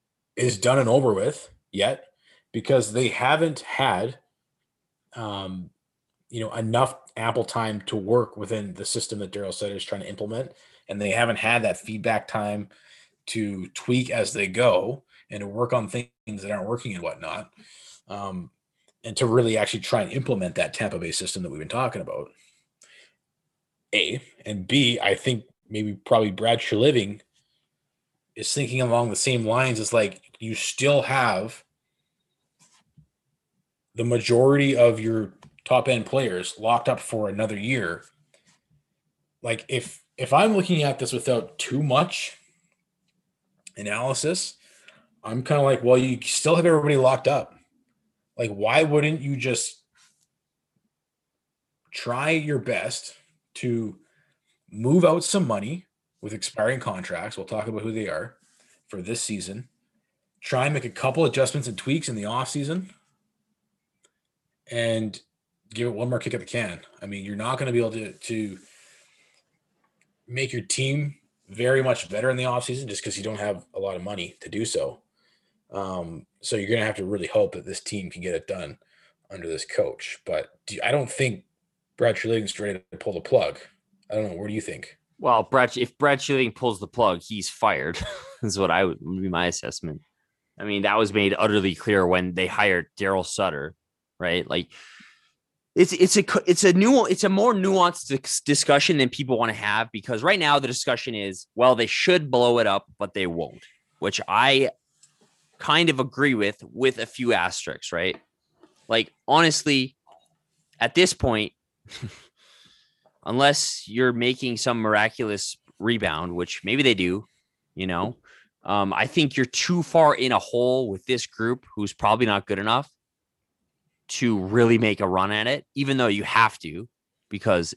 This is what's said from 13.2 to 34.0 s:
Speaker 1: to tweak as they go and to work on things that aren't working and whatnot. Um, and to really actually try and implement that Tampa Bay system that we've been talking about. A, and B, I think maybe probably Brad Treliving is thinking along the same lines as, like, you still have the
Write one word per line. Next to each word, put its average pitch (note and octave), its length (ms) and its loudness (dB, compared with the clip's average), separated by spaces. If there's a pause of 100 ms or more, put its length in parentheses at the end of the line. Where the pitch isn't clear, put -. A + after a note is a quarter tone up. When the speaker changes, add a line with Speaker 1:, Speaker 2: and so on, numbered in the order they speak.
Speaker 1:
to G2+ 420 -4
tweak B2 400 -2
as A2+ 240 -2
they G2+ 140 -2
go G#2+ 560 2 (260)
and G#2 120 -10
to G2+ 60 -8
work A#2+ 260 -2
on A2 140 0
things A#2+ 220 -8 (180)
that G2+ 240 -8
aren't G2 160 -6
working A2+ 280 -6
and F2 80 -10
whatnot. E2 480 -10 (560)
Um, F#2+ 420 -10 (540)
and A2+ 140 -12
to C3+ 80 2
really A2+ 320 4
actually G#2 240 -4
try A#2 200 -2
and F#2 100 -6
implement G#2+ 440 -4
that D#2+ 180 -2
Tampa G2 240 -6
Bay E2+ 140 -8
system F#2 320 -6
that E2 60 -8
we've D2 100 -12
been D#2 80 -12
talking B2 340 -4
about. - 300 -12 (1600)
A, G#2 280 0 (240)
and G2 220 -8
B, A#2+ 320 2
I G2 160 0
think B2 280 -2 (260)
maybe G#2+ 240 -4
probably G#2+ 380 2
Brad A2+ 280 0
Treliving A2 600 0 (1120)
is A2 180 -6
thinking B2+ 280 -2
along A#2+ 280 2
the G2+ 60 -4
same B2 300 0
lines A#2+ 340 0
as, G#2+ 140 -4
like, G#2 280 2 (180)
you A2+ 160 -8
still C#3 480 2
have A#2 600 0 (2250)
the A#2 100 -2